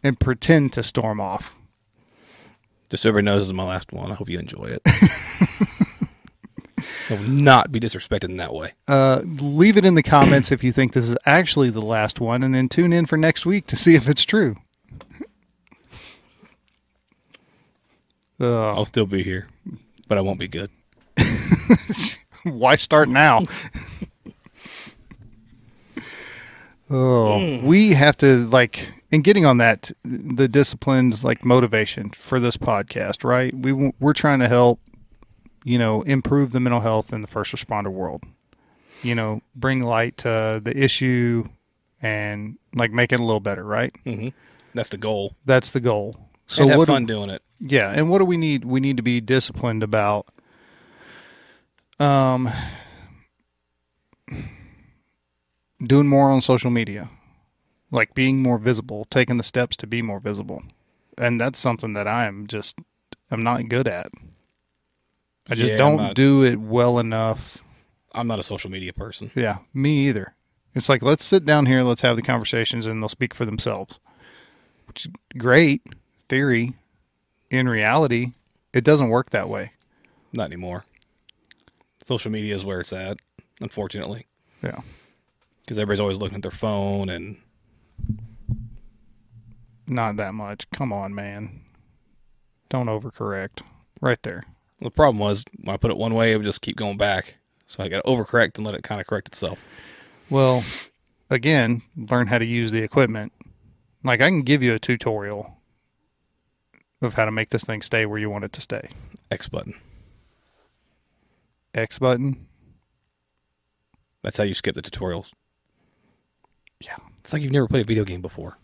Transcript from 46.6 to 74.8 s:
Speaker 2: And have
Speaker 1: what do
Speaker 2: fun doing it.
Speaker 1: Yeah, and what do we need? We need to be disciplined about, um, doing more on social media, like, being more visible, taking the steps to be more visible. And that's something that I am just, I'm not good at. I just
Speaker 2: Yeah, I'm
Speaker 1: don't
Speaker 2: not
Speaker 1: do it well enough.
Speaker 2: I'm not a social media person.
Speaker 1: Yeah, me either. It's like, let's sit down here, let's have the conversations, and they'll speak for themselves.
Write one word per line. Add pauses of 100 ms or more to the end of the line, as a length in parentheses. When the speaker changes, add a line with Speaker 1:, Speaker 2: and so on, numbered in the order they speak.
Speaker 2:
And
have
Speaker 1:
what
do
Speaker 2:
fun
doing
it. (200)
Speaker 1:
Yeah,
and
what
do
we
need?
We
need
to
be
disciplined
about, (1700)
um, (3250)
doing
more
on
social
media, (800)
like,
being
more
visible,
taking
the
steps
to
be
more
visible. (540)
And
that's
something
that
I
am
just, (520)
I'm
not
good
at. (1400)
I
just
Speaker 2:
Yeah,
I'm
Speaker 1:
don't
Speaker 2:
not
Speaker 1:
do
it
well
enough. (500)
Speaker 2:
I'm
not
a
social
media
person.
Speaker 1:
Yeah, (160)
me
either. (400)
It's
like,
let's
sit
down
here,
let's
have
the
conversations,
and
they'll
speak
for
themselves. (880)